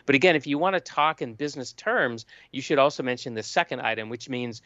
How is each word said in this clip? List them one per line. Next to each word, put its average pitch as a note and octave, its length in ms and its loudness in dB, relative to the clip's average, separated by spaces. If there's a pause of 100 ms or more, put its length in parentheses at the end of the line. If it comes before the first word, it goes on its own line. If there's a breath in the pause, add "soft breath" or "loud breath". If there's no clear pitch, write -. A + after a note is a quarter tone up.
But C3+ 100 6
again, D#3+ 180 6
if C#3+ 120 -2
you C#3+ 120 0
wanna F3+ 220 2
talk D#3 420 0
in A#2+ 120 -6
business C#3 380 -8
terms, C#3+ 520 -2 (280 soft breath)
you C3+ 100 -8
should D3 160 2
also C#3+ 240 4
mention B2 320 -4
the A2 80 -6
second D3+ 380 -2
item, A2 280 -4
which A#2 200 -10
means, B2 380 -6